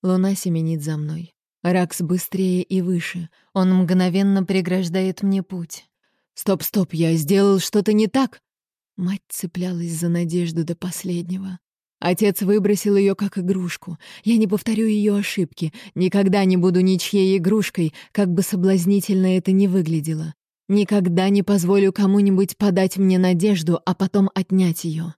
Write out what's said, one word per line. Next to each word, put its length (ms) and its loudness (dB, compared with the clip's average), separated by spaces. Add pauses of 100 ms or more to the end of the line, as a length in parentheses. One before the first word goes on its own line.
Луна 320 0
семенит 480 -2
за 140 -4
мной. 380 -8 (280)
Ракс 380 0
быстрее 640 -2
и 180 -2
выше. 480 -4 (240)
Он 220 2
мгновенно 680 2
преграждает 800 -2
мне 200 0
путь. 440 -12 (480)
«Стоп, 280 -2
стоп, 320 -2
я 200 0
сделал 440 2
что-то 340 0
не 140 2
так?» 340 -2 (560)
Мать 320 -6
цеплялась 640 -6
за 160 -4
надежду 560 -2
до 100 -6
последнего. 840 -8 (400)
Отец 440 0
выбросил 540 2
её 180 4
как 240 -4
игрушку. 600 -6 (240)
Я 140 2
не 100 4
повторю 400 -2
её 300 2
ошибки. 560 -4 (220)
Никогда 500 2
не 120 4
буду 240 2
ничьей 560 2
игрушкой, 560 0 (200)
как 200 0
бы 100 0
соблазнительно 960 2
это 160 0
ни 140 4
выглядело. 680 -2 (340)
Никогда 600 2
не 140 2
позволю 500 2
кому-нибудь 640 2
подать 400 0
мне 220 2
надежду, 680 0
а 100 -2
потом 400 0
отнять 500 0
её. 340 -6